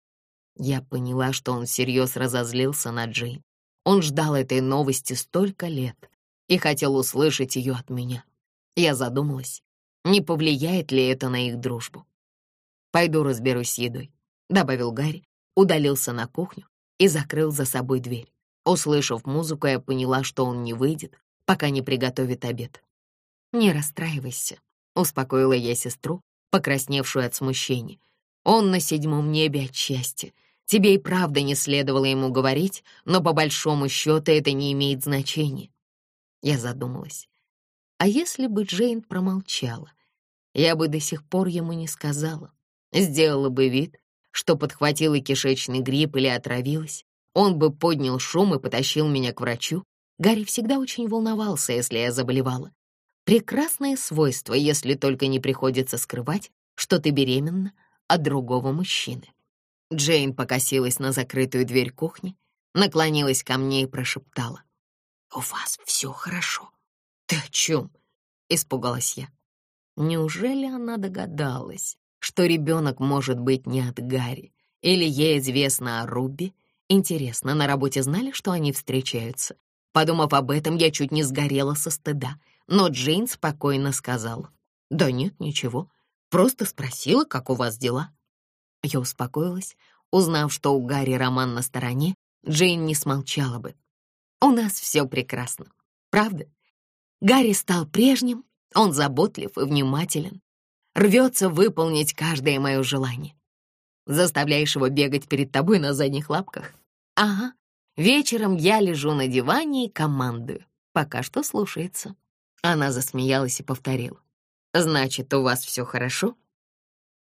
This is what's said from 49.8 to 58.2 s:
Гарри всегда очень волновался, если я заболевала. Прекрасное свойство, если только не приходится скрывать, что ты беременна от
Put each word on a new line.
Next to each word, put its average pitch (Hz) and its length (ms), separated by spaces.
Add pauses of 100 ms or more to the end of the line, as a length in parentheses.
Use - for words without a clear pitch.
Гарри 214 260
всегда 240 340
очень 247 300
волновался, 214 640
если 117 260
я 120 140
заболевала. 127 600 (520)
Прекрасное 269 720
свойство, 135 580
если 143 400
только 139 320
не 131 140
приходится 131 580
скрывать, - 540 (240)
что - 240
ты 156 100
беременна 143 600 (340)
от 165 160